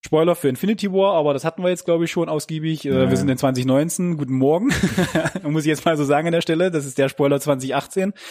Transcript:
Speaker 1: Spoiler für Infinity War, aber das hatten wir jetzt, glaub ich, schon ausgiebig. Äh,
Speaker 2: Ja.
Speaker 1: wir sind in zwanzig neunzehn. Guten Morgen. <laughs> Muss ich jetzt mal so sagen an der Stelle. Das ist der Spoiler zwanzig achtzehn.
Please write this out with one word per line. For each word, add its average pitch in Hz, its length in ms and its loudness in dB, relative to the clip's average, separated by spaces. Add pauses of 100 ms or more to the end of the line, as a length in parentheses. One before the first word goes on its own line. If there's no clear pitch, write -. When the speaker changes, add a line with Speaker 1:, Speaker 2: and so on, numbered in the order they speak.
Speaker 1:
Spoiler 165 320 2
für 143 140 0
Infinity 196 420 -2
War, 190 220 4
aber 147 200 2
das 139 120 -4
hatten 165 160 -4
wir 180 80 2
jetzt, 180 160 -4
glaub 170 160 2
ich, 170 100 -2
schon 170 160 -2
ausgiebig. 156 580 -4
Äh, 143 40 -4
Speaker 2:
Ja. 131 200 2
Speaker 1:
wir 131 80 2
sind 139 120 0
in 127 80 0
zwanzig 127 280 0
neunzehn. 160 520 0
Guten 131 160 -4
Morgen. 151 360 2
<laughs> 165 720 -2
Muss 151 200 0
ich 147 40 0
jetzt 156 180 0
mal 165 100 4
so 147 80 0
sagen 147 240 2
an 175 60 0
der 170 80 2
Stelle. 170 300 0
Das 151 140 -4
ist 135 120 -12
der 139 100 2
Spoiler 143 320 2
zwanzig 135 360 -2
achtzehn. 190 380 -2 (180)